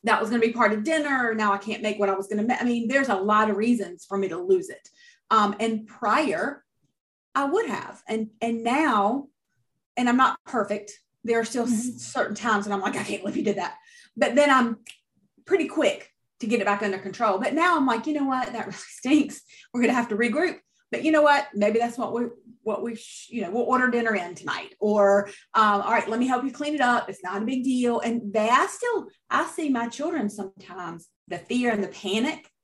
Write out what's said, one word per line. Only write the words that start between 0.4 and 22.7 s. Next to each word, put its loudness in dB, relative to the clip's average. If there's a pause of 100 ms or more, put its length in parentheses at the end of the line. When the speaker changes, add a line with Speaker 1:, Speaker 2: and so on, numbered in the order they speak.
Speaker 1:
be 2
part 2
of -4
dinner. 0
Now 0
I 0
can't -8
make -2
what 2
I 0
was -6
gonna -2
ma-, 0
I -4
mean, 0
there's 2
a 2
lot 2
of 0
reasons 0
for -4
me 0
to -6
lose 2
it. -18 (420)
Um, 4
and -2
prior, -2 (680)
I 0
would 0
have. -8
And, -4 (140)
and -2
now, 2 (680)
and 0
I'm 4
not 4
perfect. -4 (320)
There 2
are 0
still -4
s- 0
Speaker 2:
Mm-hmm. -8
Speaker 1:
certain -4
times 0
when -4
I'm -2
like, -2
"I -4
can't -6
believe -6
you -2
did 0
that." -6 (420)
But 0
then 6
I'm 4 (680)
pretty 2
quick 0 (300)
to -6
get 2
it -2
back 2
under -2
control. 0
But -2
now 4
I'm 4
like, 0
"You -2
know 0
what? -2
That -8
really -12
<laughs> -
stinks. 0 (320)
We're 0
gonna 4
have 0
to -2
regroup. 0 (340)
But -6
you 2
know 6
what? 4
Maybe 2
that's -2
what -4
we, -2 (400)
what -4